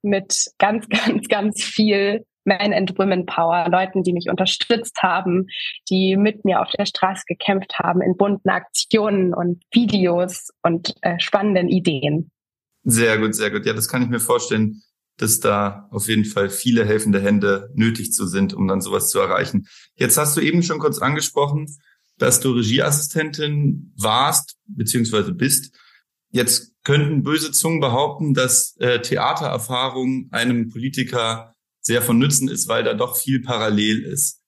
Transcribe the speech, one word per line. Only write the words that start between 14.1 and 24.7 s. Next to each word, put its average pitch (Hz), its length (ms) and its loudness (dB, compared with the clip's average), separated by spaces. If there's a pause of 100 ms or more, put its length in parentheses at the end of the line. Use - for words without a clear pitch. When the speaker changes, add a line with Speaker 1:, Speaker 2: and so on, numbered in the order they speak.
Speaker 2:
vorstellen, 110 600 0 (360)
dass 110 240 0
da 101 500 -2
auf 110 160 -6
jeden 110 180 2
Fall 98 240 0
viele 117 360 0
helfende 107 360 2
Hände 101 540 2
nötig 113 380 0
zu 107 120 -2
sind, 95 280 0
um 95 140 0
dann 95 140 0
sowas 98 280 -2
zu 101 100 0
erreichen. 95 480 0 (280)
Jetzt 123 220 2
hast 147 180 0
du 165 60 2
eben 165 220 2
schon 160 160 -2
kurz 151 200 0
angesprochen, 143 680 0 (500)
dass 127 220 2
du 131 140 0
Regieassistentin 147 1400 0
warst, 123 680 0
beziehungsweise 110 680 -2